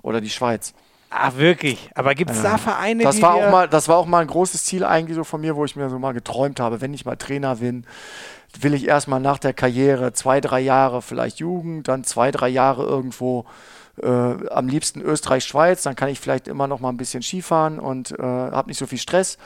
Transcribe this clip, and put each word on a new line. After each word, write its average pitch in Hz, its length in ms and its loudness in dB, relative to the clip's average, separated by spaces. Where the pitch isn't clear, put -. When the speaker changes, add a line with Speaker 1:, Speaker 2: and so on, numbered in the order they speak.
Speaker 1:
Oder 113 180 -2
die 107 100 -6
Schweiz. - 440 -4
Speaker 2:
Ah, 135 260 0
wirklich? 151 580 2
Aber 135 220 2
gibt's 127 260 -2
da 107 100 2
Speaker 1:
Ja. 214 60 2
Speaker 2:
Vereine, 220 460 -2
Speaker 1:
Das 220 120 4
Speaker 2:
die 214 60 2
Speaker 1:
war 175 160 8
Speaker 2:
dir 202 80 2
Speaker 1:
auch 202 60 6
mal, 180 160 6
das 156 180 4
war 165 120 8
auch 170 80 2
mal 175 120 4
ein 165 80 4
großes 175 380 0
Ziel 190 200 -2
eigentlich 165 300 2
so 160 80 -2
von 156 180 -8
mir, 156 140 -2
wo 147 100 0
ich 139 120 -6
mir 139 120 -4
so 127 120 -6
mal 135 120 -4
geträumt 120 460 -4
habe, 117 220 -2
wenn 131 120 -6
ich 139 120 -12
mal 123 100 -6
Trainer 135 420 -4
bin, 123 300 -6
will 143 160 2
ich 139 140 -2
erstmal 139 320 2
nach 139 180 0
der 139 160 0
Karriere 127 580 2
zwei, 135 280 2
drei 135 180 0
Jahre 131 420 2
vielleicht 120 380 -6
Jugend, 165 480 -6
dann 131 160 -2
zwei, 123 300 0
drei 131 160 0
Jahre 131 340 2
irgendwo, 127 640 -4
äh, - 60 -4
am 123 580 0
liebsten 143 360 -4
Österreich, 143 420 0
Schweiz, 170 400 2
dann 139 100 -2
kann 135 140 -2
ich 139 100 -6
vielleicht 135 300 -4
immer 139 180 -4
noch 135 140 -6
mal 127 80 -4
ein 123 80 -4
bisschen 123 260 -8
Skifahren 160 560 0
und, 131 320 -6
äh, - 120 -8
hab 127 440 -4
nicht - 120 -10
so 135 80 -6
viel 127 120 -8
Stress. - 480 0